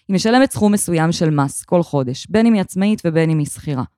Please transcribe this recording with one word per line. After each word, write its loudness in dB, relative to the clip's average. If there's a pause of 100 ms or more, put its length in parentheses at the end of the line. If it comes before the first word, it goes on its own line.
היא 0
משלמת 2
סכום 2
מסוים 0
של 0
מס -2
כל 0
חודש, -4
בין 2
אם 4
היא 2
עצמאית -2
ובין 2
אם 2
היא -2
שכירה. -6 (140)